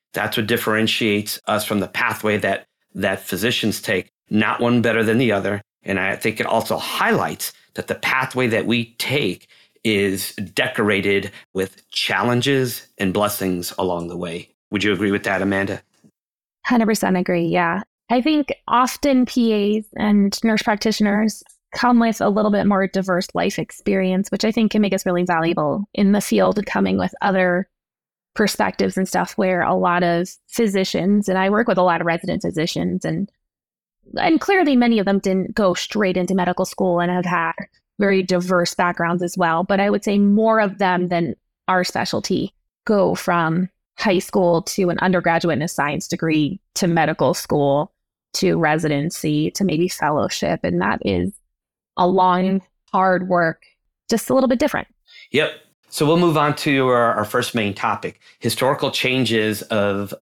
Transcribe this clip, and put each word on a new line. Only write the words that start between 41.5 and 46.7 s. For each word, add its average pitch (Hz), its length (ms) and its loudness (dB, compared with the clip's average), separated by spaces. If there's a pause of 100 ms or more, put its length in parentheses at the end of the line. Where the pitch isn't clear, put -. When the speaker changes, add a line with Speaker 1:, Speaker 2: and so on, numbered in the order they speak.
Speaker 2:
our 185 160 2
specialty - 680 -4 (320)
go 185 300 2
from 175 540 0 (280)
high 190 220 2
school 170 440 2
to 185 260 0
an 165 100 -2
undergraduate 170 540 2
and 139 100 -2
a 170 60 -4
science 147 380 -4
degree 156 520 0 (160)